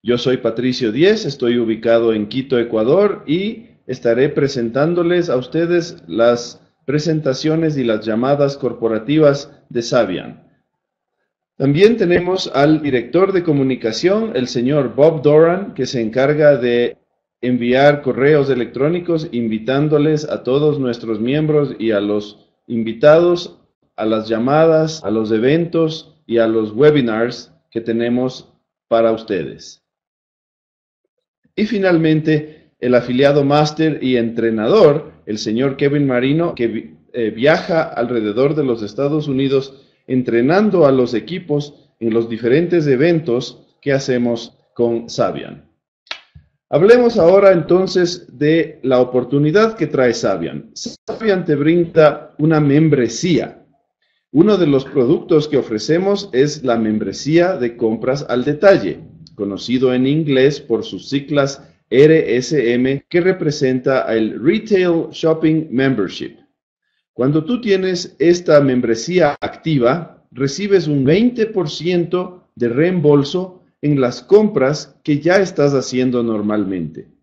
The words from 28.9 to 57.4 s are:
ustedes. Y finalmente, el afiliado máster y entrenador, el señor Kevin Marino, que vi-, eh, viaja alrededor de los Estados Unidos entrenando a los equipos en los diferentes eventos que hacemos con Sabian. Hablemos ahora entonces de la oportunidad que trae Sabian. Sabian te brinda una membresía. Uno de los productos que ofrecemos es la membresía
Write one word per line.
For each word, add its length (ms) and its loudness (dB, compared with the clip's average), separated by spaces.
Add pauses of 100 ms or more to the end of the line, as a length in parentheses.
ustedes. 720 -8 (1700)
Y 100 0
finalmente, 1120 0
el 160 0
afiliado 480 2
máster 600 0
y 140 0
entrenador, 960 2 (120)
el 140 -8
señor 400 -2
Kevin 280 0
Marino, 480 -2
que 120 -2
vi-, 320 -8 (160)
eh, 160 -2
viaja 540 0
alrededor 680 -2
de 100 -2
los 180 -2
Estados 460 -4
Unidos 580 -4 (200)
entrenando 800 2
a 80 6
los 220 0
equipos 840 -8
en 140 -4
los 160 -2
diferentes 580 0
eventos 800 -2 (140)
que 140 -2
hacemos 640 -4 (160)
con 340 -2
Sabian. 600 -6 (960)
Hablemos 480 4
ahora 360 6
entonces 840 0
de 440 0
la 180 2
oportunidad 760 0
que 120 -4
trae 260 0
Sabian. 600 -6
Sabian 720 -6
te 80 0
brinda 840 2
una 240 2
membresía. 1040 0 (680)
Uno 260 4
de 80 2
los 180 2
productos 640 0
que 80 -2
ofrecemos 800 -2
es 280 0
la 140 0
membresía 800 0